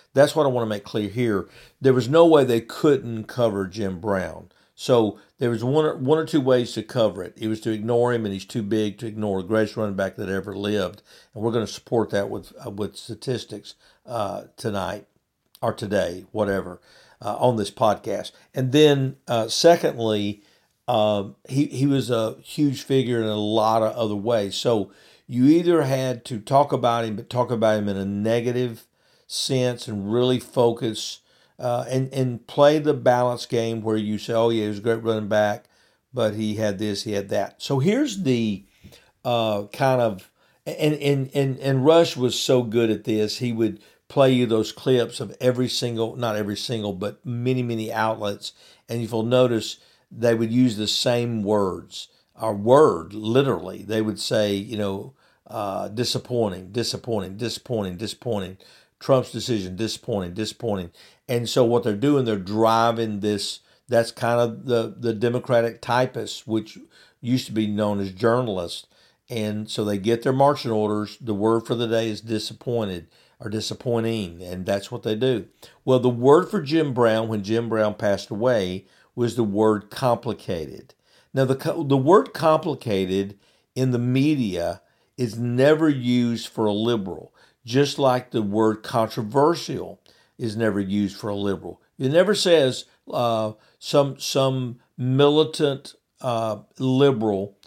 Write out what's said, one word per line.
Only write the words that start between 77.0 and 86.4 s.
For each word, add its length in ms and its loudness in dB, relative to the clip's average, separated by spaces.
when 160 -4
Jim 240 0
Brown 260 0
passed 340 -2
away, 580 -2
was 220 -2
the 80 2
word 440 2
complicated. 1080 -4
Now, 120 2
the 120 2
co-, 280 -4
the 120 4
word 380 4
complicated 1040 0
in 160 2
the 80 0
media 800 0
is 220 -4
never 500 4
used 600 0